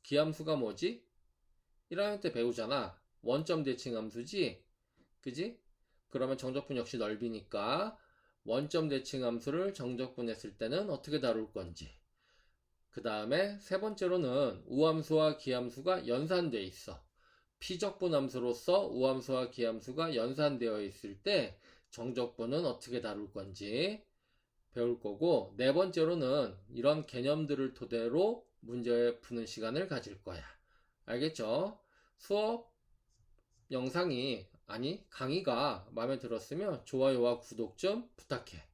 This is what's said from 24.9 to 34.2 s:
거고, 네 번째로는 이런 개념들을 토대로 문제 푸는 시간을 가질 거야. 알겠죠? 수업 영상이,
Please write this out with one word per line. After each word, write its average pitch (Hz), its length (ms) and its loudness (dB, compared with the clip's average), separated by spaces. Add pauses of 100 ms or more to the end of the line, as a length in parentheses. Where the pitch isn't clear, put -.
거고, 107 560 0
네 131 160 4
번째로는 160 840 2 (140)
이런 139 380 2
개념들을 135 680 0
토대로 127 720 0 (140)
문제 120 640 2
푸는 117 240 -6
시간을 120 420 -4
가질 110 340 -6
거야. 85 200 -10 (640)
알겠죠? 139 720 0 (400)
수업 220 520 0 (1000)
영상이, 131 760 0 (200)